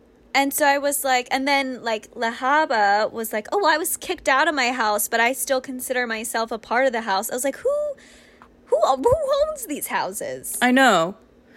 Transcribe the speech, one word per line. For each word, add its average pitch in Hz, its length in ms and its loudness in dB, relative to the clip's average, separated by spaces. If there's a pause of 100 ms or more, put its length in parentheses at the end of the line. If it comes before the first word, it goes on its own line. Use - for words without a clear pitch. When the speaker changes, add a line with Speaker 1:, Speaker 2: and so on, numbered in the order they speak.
(340)
Speaker 1:
And 277 200 2
so 294 120 0
I 277 120 4
was 285 280 -2
like, 254 260 0
and 269 160 -2
then, 269 340 0
like, 220 320 -6
Lahaba 233 1000 2
was 226 200 -8
like, 220 220 -4
"Oh, 403 120 2
I 311 120 4
was 330 180 -4
kicked - 320 -6
out 285 220 4
of 311 60 0
my 254 160 0
house, 214 360 0
but 233 140 0
I 233 100 2
still 262 300 -2
consider 254 440 -4
myself 226 460 -4
a 233 60 -4
part 233 280 0
of 254 60 2
the 226 100 -2
house." 214 300 -2
I - 20 -2
was 262 120 -2
like, 269 120 -2
"Who, 587 360 -2 (720)
who, 554 160 0
who 269 320 4 (360)
owns 605 180 -10
these 262 200 -6
houses?" 156 760 -6
Speaker 2:
I 247 100 4
know. 214 440 4 (420)